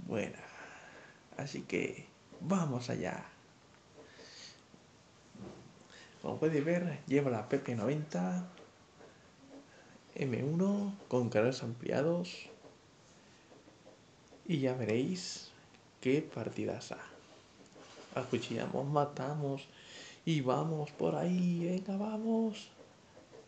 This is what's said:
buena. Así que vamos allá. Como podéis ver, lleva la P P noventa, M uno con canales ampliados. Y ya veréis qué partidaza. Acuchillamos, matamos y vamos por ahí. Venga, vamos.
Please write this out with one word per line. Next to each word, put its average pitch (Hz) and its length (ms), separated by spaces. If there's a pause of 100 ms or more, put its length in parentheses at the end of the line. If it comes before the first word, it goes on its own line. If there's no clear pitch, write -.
buena. - 320 (1000)
Así 143 240
que - 440 (360)
vamos 143 480
allá. 95 340 (3000)
Como 113 180
podéis 156 240
ver, 175 440
lleva 139 240
la 110 180
P 139 120
P 127 140
noventa, 151 720 (1700)
M 123 280
uno 196 500 (140)
con 123 220
canales 120 320
ampliados. 135 880 (1900)
Y 156 160
ya 127 140
veréis 127 760 (520)
qué 135 180
partidaza. 107 800 (1160)
Acuchillamos, 123 720
matamos 143 800 (600)
y 160 160
vamos 147 480
por 160 260
ahí. 175 480
Venga, 190 320
vamos. 220 720 (800)